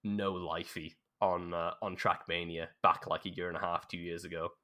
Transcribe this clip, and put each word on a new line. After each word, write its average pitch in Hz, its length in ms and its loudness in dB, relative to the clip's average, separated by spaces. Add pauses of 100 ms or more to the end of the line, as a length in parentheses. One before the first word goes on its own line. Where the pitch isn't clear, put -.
no 101 280 2
lifey 82 600 -4 (280)
on, 90 320 2
uh, 85 280 0
on 92 160 -4
Trackmania 85 680 0 (140)
back, - 240 6
like, 80 200 0
a 95 40 -2
year 90 200 -2
and 85 80 -4
a 78 40 -2
half, 87 280 -2
two 90 80 -6
years 85 260 -6
ago. 85 260 -4 (140)